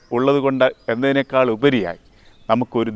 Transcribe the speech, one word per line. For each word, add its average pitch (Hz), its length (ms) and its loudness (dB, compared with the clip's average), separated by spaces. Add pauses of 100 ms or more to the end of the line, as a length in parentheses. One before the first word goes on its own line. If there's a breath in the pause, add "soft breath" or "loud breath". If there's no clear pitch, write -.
(160)
ഉള്ളത് 135 280 2
കൊണ്ട് 131 220 2 (260)
എന്നതിനേക്കാൾ 135 540 0 (100)
ഉപരിയായി 110 440 0 (500 soft breath)
നമുക്കൊരു 117 460 -2